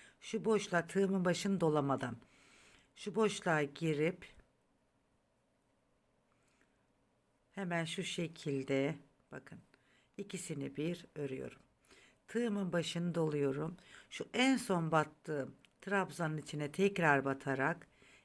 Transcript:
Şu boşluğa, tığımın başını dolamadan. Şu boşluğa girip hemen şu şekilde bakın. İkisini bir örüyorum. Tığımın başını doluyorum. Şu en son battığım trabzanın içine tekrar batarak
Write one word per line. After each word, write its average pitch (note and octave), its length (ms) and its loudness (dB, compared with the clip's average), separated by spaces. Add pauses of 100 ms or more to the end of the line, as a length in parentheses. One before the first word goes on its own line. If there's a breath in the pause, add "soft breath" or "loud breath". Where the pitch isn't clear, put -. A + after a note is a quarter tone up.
(200 loud breath)
Şu G3+ 240 -6
boşluğa, G3 420 2
tığımın F#3+ 380 2
başını F3+ 360 2
dolamadan. C#3 560 2 (800 loud breath)
Şu - 180 -10
boşluğa F#3 480 2
girip D#3 640 0 (3250 soft breath)
hemen F3 340 -2
şu E3 180 -4
şekilde C#3+ 920 -2 (380)
bakın. - 260 -14 (580 soft breath)
İkisini D#3 600 -8
bir E3 380 -4
örüyorum. C3 480 -8 (680 loud breath)
Tığımın G3+ 440 -2
başını E3+ 420 -2
doluyorum. D3 640 0 (340 loud breath)
Şu - 240 -10
en B3+ 220 6
son E3 360 0
battığım D3+ 640 0 (240)
trabzanın E3+ 580 -2
içine D3 340 -6
tekrar E3+ 520 4
batarak C#3 640 0 (360 soft breath)